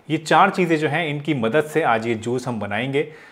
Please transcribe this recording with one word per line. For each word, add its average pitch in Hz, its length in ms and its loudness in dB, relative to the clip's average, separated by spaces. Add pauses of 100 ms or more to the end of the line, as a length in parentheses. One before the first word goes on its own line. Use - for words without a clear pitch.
(100)
ये 156 60 0
चार 165 340 4
चीज़ें 170 260 2
जो 151 120 0
हैं, 156 200 -2
इनकी 147 260 -4
मदद 127 300 0
से 156 180 0
आज 117 240 2
ये 117 80 0
जूस 120 340 -4
हम 113 120 -4
बनाएंगे। 123 480 -2 (240)